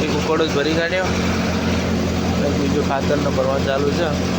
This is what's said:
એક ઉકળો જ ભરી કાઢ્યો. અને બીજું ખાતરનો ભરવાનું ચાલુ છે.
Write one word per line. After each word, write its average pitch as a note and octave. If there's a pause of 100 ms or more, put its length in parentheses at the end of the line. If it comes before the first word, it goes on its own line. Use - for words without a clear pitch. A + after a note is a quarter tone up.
એક D3+
ઉકળો D#3+
જ C#3+
ભરી C#3+
કાઢ્યો. E3+
અને -
બીજું C#3+
ખાતરનો C#3+
ભરવાનું C3+
ચાલુ C#3
છે. E3 (300)